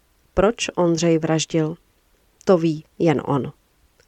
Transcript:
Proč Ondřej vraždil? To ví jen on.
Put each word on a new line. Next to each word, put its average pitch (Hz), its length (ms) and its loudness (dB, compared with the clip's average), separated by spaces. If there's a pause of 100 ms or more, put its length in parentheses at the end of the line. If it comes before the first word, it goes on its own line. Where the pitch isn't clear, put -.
(340)
Proč 196 420 0
Ondřej 170 420 2
vraždil? 160 580 -2 (680)
To 185 140 4
ví 160 260 -4 (140)
jen 156 260 0
on. 139 280 -4 (560)